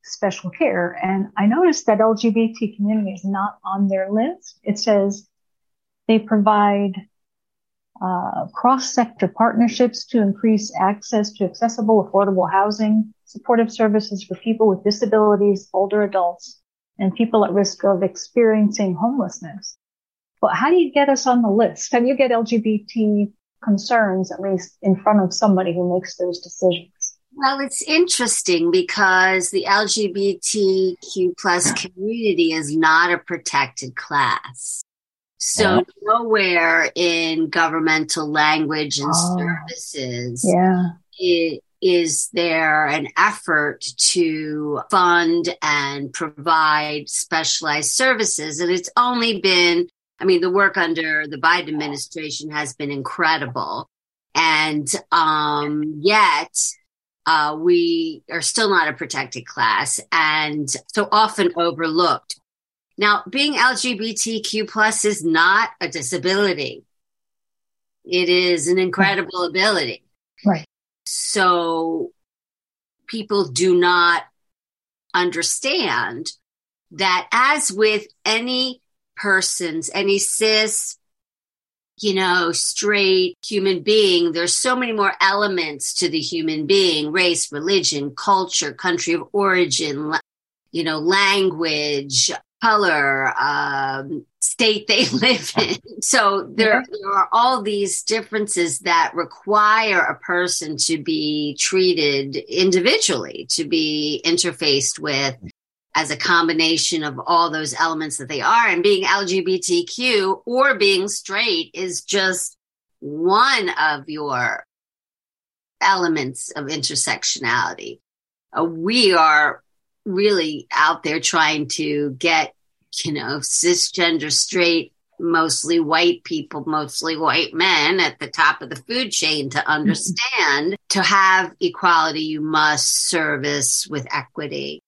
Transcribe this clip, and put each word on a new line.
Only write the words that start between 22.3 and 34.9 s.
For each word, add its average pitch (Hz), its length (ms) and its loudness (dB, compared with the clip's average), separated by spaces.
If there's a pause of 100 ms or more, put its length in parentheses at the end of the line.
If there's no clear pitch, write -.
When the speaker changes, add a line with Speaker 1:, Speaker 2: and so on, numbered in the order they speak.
Speaker 1:
L 233 120 2
G 226 160 0
B 214 280 0
T 208 440 2 (320)
concerns, 196 680 2
at - 80 -12
least, 190 420 -4
in 196 140 4
front 208 260 4
of 185 120 0
somebody 185 400 2
who 180 200 0
makes 185 240 -4
those 175 220 -2
decisions? - 760 -2 (180)
Speaker 2:
Well, 277 260 0
it's - 240 -6
interesting 240 880 0
because 185 760 2
the 196 160 -2
L 202 220 2
G 208 200 0
B 196 340 -2
T 190 560 2 (160)
Q 180 260 0
plus 180 320 0
community 190 840 -2
is 156 220 -4
not 160 360 4
a 170 60 0
protected 139 800 -6
class. - 880 -4 (560)